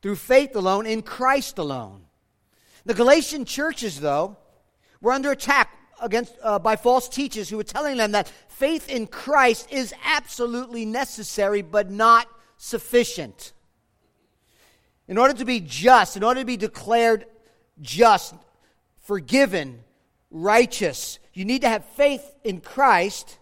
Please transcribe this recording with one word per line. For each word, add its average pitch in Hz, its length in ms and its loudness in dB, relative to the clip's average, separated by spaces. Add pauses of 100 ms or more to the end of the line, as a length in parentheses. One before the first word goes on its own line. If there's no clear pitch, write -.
through 202 140 -4
faith 269 380 2
alone, 196 300 0
in 220 160 -4
Christ 262 560 -2
alone. 120 460 -8 (840)
The 208 80 -4
Galatian 269 540 2
churches, 247 540 -6
though, 151 360 -2 (640)
were 233 120 2
under 269 180 -2
attack 269 440 2 (240)
against, 233 440 -4
uh, 208 160 0
by 214 180 0
false 247 320 0
teachers 254 400 -8
who 214 80 -8
were 214 80 -6
telling 277 320 -6
them 214 160 0
that 208 180 -2 (180)
faith 311 420 -4
in 226 160 -6
Christ 262 640 0
is 262 240 -6 (100)
absolutely 240 800 -4
necessary 214 760 -4
but 185 280 -2
not 226 380 4 (300)
sufficient. - 960 -2 (1500)
In 185 80 -6
order 262 160 4
to 247 140 -6
be 240 140 -2
just, 185 580 4
in 185 40 -4
order 254 180 0
to 247 60 -6
be 240 120 -6
declared 226 680 0 (560)
just, 175 540 2 (680)
forgiven, 170 800 -2 (460)
righteous, 202 880 0 (140)
you 190 140 -10
need 254 160 -2
to 269 80 2
have 214 160 -4 (100)
faith 285 380 0 (100)
in 190 160 -6
Christ 208 800 0